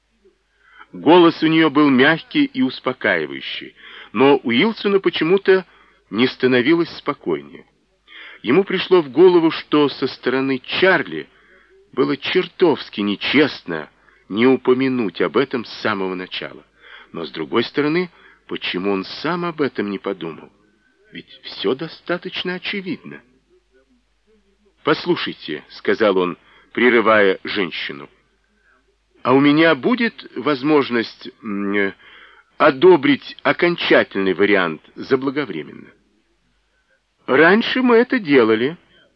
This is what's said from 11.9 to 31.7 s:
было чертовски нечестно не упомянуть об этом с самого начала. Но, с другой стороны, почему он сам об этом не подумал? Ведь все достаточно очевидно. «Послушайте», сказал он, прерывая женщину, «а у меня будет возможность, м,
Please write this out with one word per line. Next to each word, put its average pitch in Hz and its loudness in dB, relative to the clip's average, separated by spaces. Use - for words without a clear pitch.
было 143 -2
чертовски 175 -2
нечестно 101 -2
не 110 2
упомянуть 127 0
об 87 -2
этом 127 -2
с - -18
самого 95 -4
начала. 76 -12
Но, 82 -10
с 71 -14
другой 82 -4
стороны, 160 -4
почему 92 -6
он 95 -2
сам 175 -8
об 160 -6
этом 110 -4
не 98 -6
подумал? 82 -10
Ведь - -20
все - -6
достаточно 175 -10
очевидно. 175 -10
«Послушайте», 92 -4
сказал 101 0
он, 87 -2
прерывая 107 2
женщину, 76 -8
«а 127 2
у 135 6
меня 151 4
будет 220 -4
возможность, 123 -2
м, 101 -4